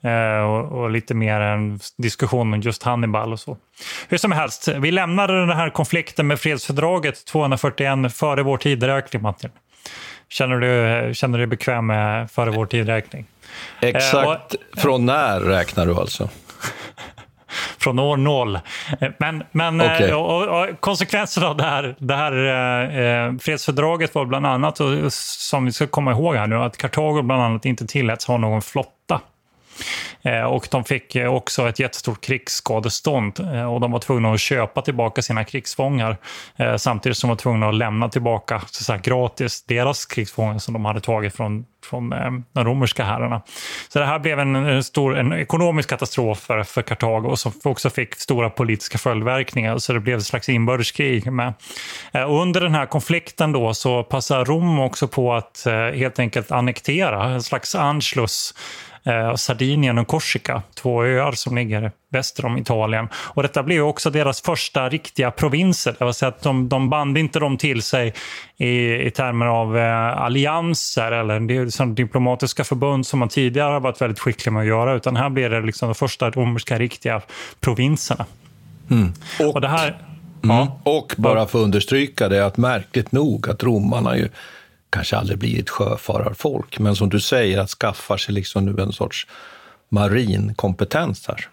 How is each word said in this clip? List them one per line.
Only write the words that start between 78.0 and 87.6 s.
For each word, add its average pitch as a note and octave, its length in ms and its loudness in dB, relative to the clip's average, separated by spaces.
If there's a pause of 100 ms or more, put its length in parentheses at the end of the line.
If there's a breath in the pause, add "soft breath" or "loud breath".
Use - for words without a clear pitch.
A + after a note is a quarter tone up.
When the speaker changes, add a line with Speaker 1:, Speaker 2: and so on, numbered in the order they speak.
Speaker 2:
Mm. G#2 220 4 (280 loud breath)
Och D3+ 140 4
Speaker 1:
Och C#3+ 60 0
det C3+ 80 0
här, D#3 200 2 (560)
Speaker 2:
Mm. A2 120 6
Speaker 1:
ja. C3+ 280 0
Speaker 2:
Och D3 320 2
bara A2 220 4
Speaker 1:
Ja. G#2+ 80 2
Speaker 2:
för A#2 120 0
att A2 60 6
understryka G#2+ 640 2
det, G2 180 4
att G2 100 -2
märkligt A#2+ 560 0
nog C3 380 2
att A#2+ 120 -2
romarna A#2 540 2
ju - 120 0 (640 loud breath)
kanske - 260 -2
aldrig G2+ 220 -2
blir A#2 220 0
ett - 100 -6
sjöfararfolk, - 1080 -2
men G#2 180 2
som G2+ 120 2
du G2+ 120 2
säger, G2+ 400 2